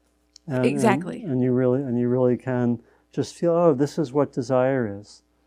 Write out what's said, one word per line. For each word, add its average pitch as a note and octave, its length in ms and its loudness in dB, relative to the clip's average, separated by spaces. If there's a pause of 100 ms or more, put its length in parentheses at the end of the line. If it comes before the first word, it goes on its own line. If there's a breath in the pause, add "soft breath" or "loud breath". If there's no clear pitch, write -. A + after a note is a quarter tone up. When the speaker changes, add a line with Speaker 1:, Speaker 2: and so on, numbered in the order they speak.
(460)
Speaker 1:
And, C3 120 -4
and B2+ 80 2
Speaker 2:
Exactly. C#3+ 560 0
Speaker 1:
and C3 200 -2
you B2+ 100 0
really, B2+ 300 2
and A#2+ 160 -4
you A#2+ 100 0
really B2 300 2
can B2 420 -2 (320 soft breath)
just - 220 -6
feel, E3+ 180 0
"Oh, E3+ 220 4
this C#3+ 240 -2
is C3+ 160 -2
what C#3+ 180 0
desire B2+ 540 0 (140)
is. - 220 -20 (240)